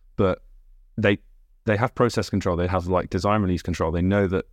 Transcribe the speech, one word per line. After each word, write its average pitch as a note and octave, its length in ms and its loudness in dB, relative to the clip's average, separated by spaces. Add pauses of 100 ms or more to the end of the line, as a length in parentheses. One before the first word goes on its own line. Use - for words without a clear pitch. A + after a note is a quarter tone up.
(160)
But F#2+ 260 0 (560)
they, G#2 200 2 (460)
they G#2+ 140 0
have B2+ 160 -2
process A2+ 340 0
control. F#2 280 -2
They F2 100 0
have, F2+ 220 -2
like, F2+ 200 0
design G2+ 320 0
release F#2 220 -2
control. E2 280 -2
They E2+ 120 -2
know G2 240 2
that F2+ 260 -2